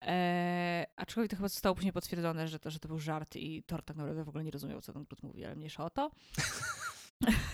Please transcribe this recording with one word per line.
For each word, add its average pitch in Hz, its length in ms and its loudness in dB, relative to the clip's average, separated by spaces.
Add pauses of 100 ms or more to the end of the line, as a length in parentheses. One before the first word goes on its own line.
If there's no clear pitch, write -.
E, 175 800 4 (100)
aczkolwiek - 360 0
to 214 60 -2
chyba 196 100 2
zostało 190 280 4
później 185 180 2
potwierdzone, 165 540 0
że 156 120 -4
to, - 120 -6
że 156 80 -4
to - 80 -8
był 160 120 -2
żart 156 360 -2
i 156 280 -6
Thor 165 200 -4
tak 151 140 -8
naprawdę 151 260 -2
w 151 60 -8
ogóle 147 140 -4
nie 156 80 -2
rozumiał, 147 300 -6
co - 120 -12
ten 147 100 -8
Groot - 200 -16
mówi, - 220 -10
ale - 100 -6
mniejsza 151 300 -6
o 170 40 -2
to. 294 220 0 (260)
<laughs> - 520 -2 (640)